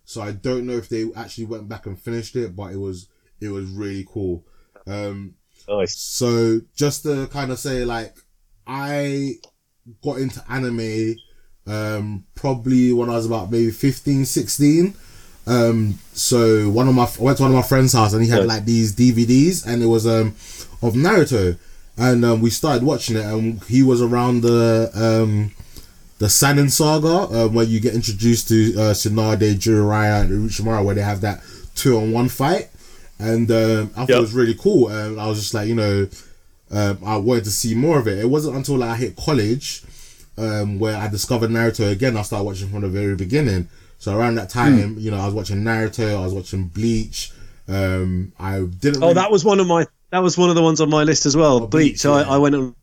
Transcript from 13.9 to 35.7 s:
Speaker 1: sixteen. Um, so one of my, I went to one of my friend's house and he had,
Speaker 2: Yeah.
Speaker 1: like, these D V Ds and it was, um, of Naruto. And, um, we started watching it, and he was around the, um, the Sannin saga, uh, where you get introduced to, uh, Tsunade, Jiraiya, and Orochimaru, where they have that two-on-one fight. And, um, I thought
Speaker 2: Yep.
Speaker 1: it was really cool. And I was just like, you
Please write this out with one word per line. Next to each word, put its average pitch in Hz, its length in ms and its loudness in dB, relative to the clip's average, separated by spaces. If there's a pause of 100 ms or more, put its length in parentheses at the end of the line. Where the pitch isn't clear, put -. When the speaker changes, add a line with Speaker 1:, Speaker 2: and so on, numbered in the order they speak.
Speaker 1:
sixteen. 147 680 2 (520)
Um, 113 540 2 (140)
so 110 560 2
one 117 180 2
of 127 80 6
my, 123 80 4
I 117 180 -4
went 135 140 2
to 139 80 0
one 131 80 4
of 131 40 6
my 127 60 4
friend's 131 300 4
house 110 220 4
and 113 100 2
he 113 60 4
had, 113 140 4
Speaker 2:
Yeah. - 20 2
Speaker 1:
like, 104 180 -2
these 113 300 2
D 123 180 4
V 117 140 2
Ds 143 400 4
and 120 180 -2
it 113 40 4
was, 113 200 2
um, 113 280 0 (460)
of 117 120 0
Naruto. 131 640 2 (400)
And, 120 260 4
um, 117 180 2
we 113 80 2
started 127 340 0
watching 123 340 -2
it, 107 80 -4
and 110 400 -4
he 127 180 4
was 127 180 4
around 120 400 2
the, 117 540 4
um, 110 560 2 (680)
the 107 80 0
Sannin 143 440 2
saga, 160 560 2 (160)
uh, 113 60 4
where 113 160 2
you 113 160 0
get 117 120 0
introduced 110 540 0
to, 110 320 4
uh, 107 140 2
Tsunade, 107 600 0
Jiraiya, 104 680 2
and 101 280 0
Orochimaru, 104 360 -2
where 101 100 0
they 101 60 -2
have 101 200 -4
that 104 220 -4 (320)
two-on-one 117 540 0
fight. 143 400 -2 (500)
And, 113 320 0
um, 110 440 0
I 117 60 -6
thought 127 80 0
Speaker 2:
Yep. 123 80 6
Speaker 1:
it 120 40 4
was 110 120 -2
really 117 220 2
cool. 151 340 2
And 107 300 -8
I 107 80 -6
was 107 120 -2
just 101 140 -8
like, 107 140 -4
you 117 80 -2